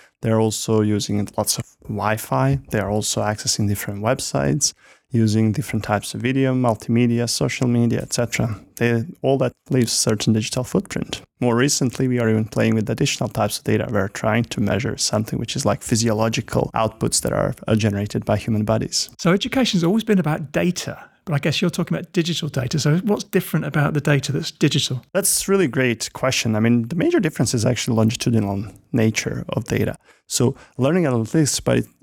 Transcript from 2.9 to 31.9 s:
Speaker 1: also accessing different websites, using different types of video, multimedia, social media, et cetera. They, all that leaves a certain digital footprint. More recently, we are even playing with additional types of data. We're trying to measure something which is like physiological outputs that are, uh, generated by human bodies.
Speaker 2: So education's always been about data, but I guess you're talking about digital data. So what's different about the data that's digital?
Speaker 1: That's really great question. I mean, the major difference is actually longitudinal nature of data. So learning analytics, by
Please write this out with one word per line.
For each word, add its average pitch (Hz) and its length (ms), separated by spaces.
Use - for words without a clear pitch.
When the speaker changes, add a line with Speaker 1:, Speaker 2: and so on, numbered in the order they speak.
Speaker 1:
also 104 320
accessing 104 440
different 101 360
websites, 135 720
using 110 440
different 113 300
types 104 300
of 107 80
video, 131 320
multimedia, 120 760
social 127 400
media, 120 360
et - 100
cetera. 117 480
They, 117 300
all 135 160
that 127 140
leaves 127 240
a - 20
certain 110 380
digital 107 300
footprint. - 580
More 120 160
recently, 131 520
we 123 120
are 113 80
even 110 160
playing 113 300
with 110 160
additional 113 400
types 104 260
of - 80
data. 107 260
We're 101 180
trying 110 360
to - 160
measure 101 380
something 110 400
which - 180
is 135 80
like 104 180
physiological 113 920
outputs 113 480
that - 100
are, - 220
uh, 110 80
generated 104 520
by 107 100
human 107 300
bodies. - 420
Speaker 2:
So 175 140
education's 214 500
always 208 220
been 208 140
about 156 340
data, - 540
but 151 80
I 139 40
guess - 220
you're 180 100
talking 170 260
about - 160
digital 165 360
data. 131 300
So 147 200
what's 202 260
different 175 420
about 147 280
the 147 60
data 139 320
that's 160 180
digital? 139 520
Speaker 1:
That's - 360
really 190 200
great 120 460
question. 123 420
I 107 40
mean, 117 280
the 170 80
major 330 240
difference 160 320
is 113 140
actually 120 300
longitudinal 110 680
nature 113 580
of - 140
data. - 320
So 123 300
learning 160 260
analytics, 127 580
by 120 200